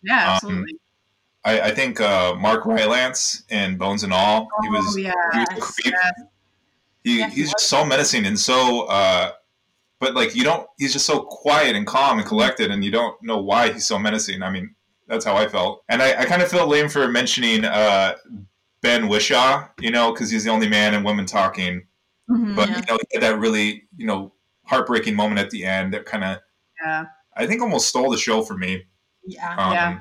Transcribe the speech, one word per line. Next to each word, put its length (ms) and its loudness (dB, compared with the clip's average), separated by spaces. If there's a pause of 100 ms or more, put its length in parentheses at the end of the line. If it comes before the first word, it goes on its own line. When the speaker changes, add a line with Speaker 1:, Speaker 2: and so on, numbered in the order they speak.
Speaker 1:
Yeah, 240 0
Speaker 2:
Um, 100 2
Speaker 1:
absolutely. 440 -4 (640)
Speaker 2:
I, 160 2
I 100 2
think, 300 -2
uh, 340 2
Mark 300 0
Rylance 840 0
in 280 -2
Bones 260 -2
and 100 -2
All, 480 2
he 80 -4
Speaker 1:
Oh, 20 -2
Speaker 2:
was, 300 -2 (300)
he 80 0
was 80 -2 (100)
a 20 -8
Speaker 1:
yes, 20 -6
Speaker 2:
creep. 320 -4
Speaker 1:
yes. 200 0 (880)
Speaker 2:
He, 160 0
Speaker 3:
Yeah, 100 -2
he 60 -10
Speaker 2:
he's 180 -2
just 80 -2
Speaker 3:
was. 80 -2
Speaker 2:
so 160 2
menacing 400 0
and 140 -2
so, 440 2
uh, 480 2 (680)
but, 160 -2
like, 200 0
you 80 2
don't, 240 0 (120)
he's 140 -2
just 120 -2
so 180 0
quiet 520 2
and 120 -2
calm 320 2
and 80 -4
collected, 440 2
and 120 -2
you 80 -2
don't 320 0
know 180 -2
why 300 2
he's 160 -6
so 120 -2
menacing. 440 -2
I 80 -4
mean, 240 -8 (320)
that's 180 -4
how 100 2
I 120 4
felt. 420 -4
And 120 2
I, 200 4
I 40 2
kinda 220 2
feel 200 2
lame 220 4
for 180 2
mentioning, 580 0
uh, 500 4 (680)
Ben 280 2
Whishaw, 600 2 (100)
you 120 -2
know, 220 2
'cause 180 -4
he's 120 -2
the 80 -2
only 180 2
man 260 2
and 100 -2
women 200 0
talking. 640 -2 (420)
Speaker 1:
Mm-hmm. 260 0
Speaker 2:
But, 140 0
Speaker 3:
Yeah. 80 -2
Speaker 2:
you 120 -6
know, 80 0
he 100 -6 (120)
had 40 0
that 160 2
really, 480 -2 (100)
you 100 -8
know, 260 -6 (320)
heartbreaking 500 0
moment 240 0
at 120 -4
the 140 -8
end 280 -2
that 140 -8
kinda, 340 -6 (420)
Speaker 1:
Yeah. 220 -4 (300)
Speaker 2:
I 120 -4
think, 140 -2
almost 280 -2
stole 220 0
the 60 -2
show 260 0
for 140 -8
me. 280 -6 (380)
Speaker 3:
Yeah. 340 -10
Speaker 2:
Um, 160 0
Speaker 1:
Yeah. 280 -2